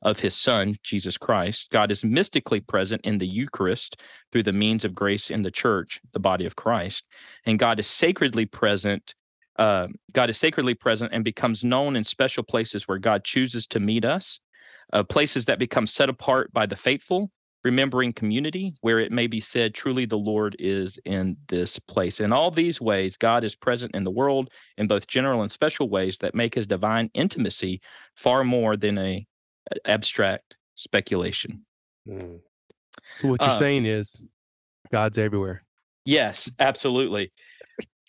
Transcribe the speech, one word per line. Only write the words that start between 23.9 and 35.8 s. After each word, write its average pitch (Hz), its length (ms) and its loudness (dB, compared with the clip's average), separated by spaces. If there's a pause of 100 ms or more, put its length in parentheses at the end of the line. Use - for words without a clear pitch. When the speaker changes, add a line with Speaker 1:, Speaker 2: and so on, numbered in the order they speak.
Speaker 1:
in 98 100 -2
the 95 60 -2
world 135 400 0 (300)
in 107 80 0
both 101 180 2
general 127 380 0
and 101 80 -4
special 151 380 0
ways 95 300 0
that - 140 -2
make 117 220 0
his 110 100 0
divine 107 480 0
intimacy 98 680 -2 (340)
far 127 280 2
more 120 320 2
than 104 220 0
a, 95 300 -4 (440)
a - 200 -8
abstract 104 640 0 (180)
speculation. - 920 -2 (440)
Speaker 2:
Mm. 87 320 -14 (760)
Speaker 3:
So 139 100 0
what 127 140 2
you're 143 100 4
Speaker 1:
Uh, 110 80 2
Speaker 3:
saying 139 260 4
is 107 380 -4 (680)
God's 110 280 2
everywhere. 98 420 0 (440)